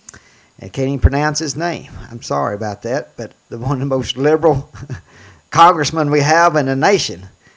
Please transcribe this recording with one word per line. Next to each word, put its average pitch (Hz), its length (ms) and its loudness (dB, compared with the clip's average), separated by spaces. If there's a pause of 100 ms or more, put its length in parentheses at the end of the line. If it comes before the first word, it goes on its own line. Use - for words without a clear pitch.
(600)
I 98 60 -12
can't 135 220 -4
even 139 100 -4
pronounce 147 400 2
his 151 160 -6
name. 160 360 -6 (200)
I'm 117 100 -14
sorry 139 340 -4
about 101 260 -6
that, 123 340 -6
but 110 160 -12 (160)
the, 120 100 -12
one 127 180 -4
of 127 40 -4
the 135 160 -2
most 127 220 -4
liberal 151 520 2 (400)
<laughs> - 400 -20
congressmen 160 600 4
we 147 80 4
have 160 380 4
in 143 80 2
the 135 100 0
nation. 135 540 0 (280)